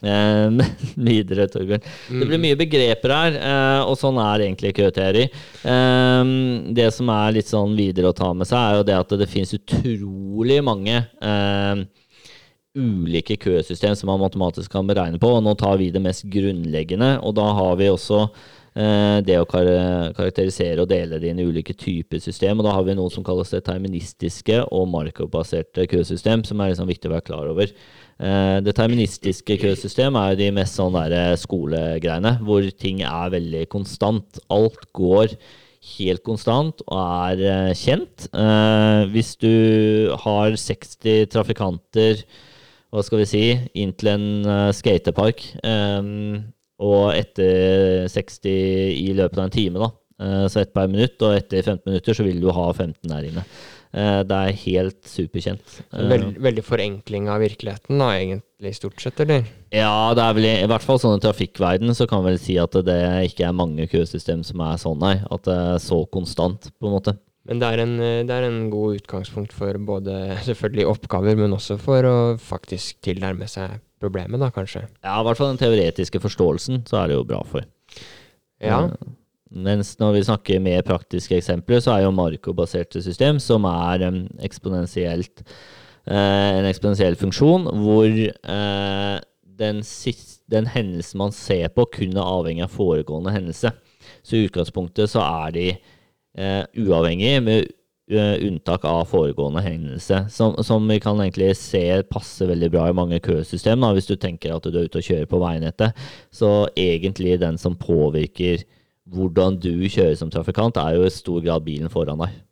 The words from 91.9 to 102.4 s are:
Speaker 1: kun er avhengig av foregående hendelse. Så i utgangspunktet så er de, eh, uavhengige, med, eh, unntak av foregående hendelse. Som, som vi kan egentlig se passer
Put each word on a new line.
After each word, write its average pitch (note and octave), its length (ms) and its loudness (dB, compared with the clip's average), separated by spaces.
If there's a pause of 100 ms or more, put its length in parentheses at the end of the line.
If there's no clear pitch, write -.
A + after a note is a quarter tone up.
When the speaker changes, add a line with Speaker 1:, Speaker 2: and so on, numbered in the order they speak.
Speaker 1:
kun F#2 260 -4
er F#2+ 60 -2
avhengig E2+ 400 -2
av F2+ 100 -8
foregående E2 580 -2
hendelse. G2 400 -4 (520)
Så - 160 -2
i G#2 80 4
utgangspunktet F2+ 600 -2
så A2+ 120 0
er D#2+ 300 -4
de, F#2+ 260 -2 (580)
eh, G2 300 -4 (100)
uavhengige, F#2+ 680 2
med, A2 240 2 (420)
eh, G#2 280 2 (120)
unntak F2 360 -4
av E2 220 0
foregående D2 540 0
hendelse. F2 680 -4
Som, A2 320 0
som A2 240 2
vi G#2+ 120 2
kan G#2 180 -2
egentlig F#2+ 380 2
se F#2 540 0
passer - 380 -6